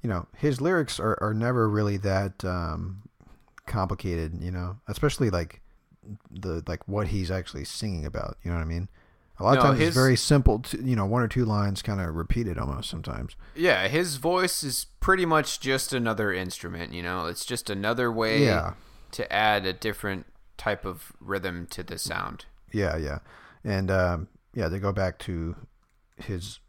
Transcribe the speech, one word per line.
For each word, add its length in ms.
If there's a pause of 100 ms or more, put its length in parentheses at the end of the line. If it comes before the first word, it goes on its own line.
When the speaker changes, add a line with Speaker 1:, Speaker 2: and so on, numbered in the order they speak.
Speaker 1:
you 60
know, 180 (100)
his 240
lyrics 400
are, 220
are 120
never 340
really 300
that, 460
um, 640 (580)
complicated, 760
you 80
know, 280 (100)
especially, 420
like, 320 (680)
the, 360
like, 200
what 220
he's 220
actually 340
singing 400
about, 380
you 80
know 60
what 60
I 40
mean? 220 (500)
A 40
lot 140
of 80
Speaker 2:
No, 60
Speaker 1:
times 100
it's 60
Speaker 2:
his 80
Speaker 1:
very 220
simple, 440
to, 220
you 120
know, 120
one 160
or 60
two 160
lines 380
kinda 280
repeated 480
almost 300
sometimes. 460 (200)
Speaker 2:
Yeah, 340
his 280
voice 460
is 240 (140)
pretty 260
much 340
just 320
another 400
instrument, 600
you 100
know? 240
It's 180
just 260
another 420
way 320
Speaker 1:
Yeah. 300 (380)
Speaker 2:
to 200
add 340
a 60
different 540 (300)
type 280
of 340
rhythm 520
to 120
the 160
sound. 460 (280)
Speaker 1:
Yeah, 240
yeah. 220 (460)
And, 260
um, 380 (260)
yeah, 140
they 100
go 140
back 280
to 360 (600)
his 520